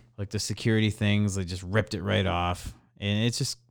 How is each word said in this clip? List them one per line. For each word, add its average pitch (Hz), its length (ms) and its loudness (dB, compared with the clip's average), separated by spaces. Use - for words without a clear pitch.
Like 101 140 -8
the 107 80 -2
security 110 520 2
things, 104 440 2
they 95 100 -2
just 92 200 -8
ripped 101 300 0
it 87 100 -4
right 101 220 2
off. 87 460 -2
And 104 240 0
it's 120 140 0
just - 200 -4